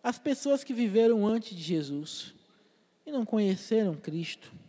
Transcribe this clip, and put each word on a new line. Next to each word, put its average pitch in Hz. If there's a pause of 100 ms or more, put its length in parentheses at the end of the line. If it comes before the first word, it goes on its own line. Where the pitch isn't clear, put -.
As 240
pessoas 277
que -
viveram 226
antes 220
de 170
Jesus 151 (680)
e 311
não 240
conheceram 208
Cristo - (180)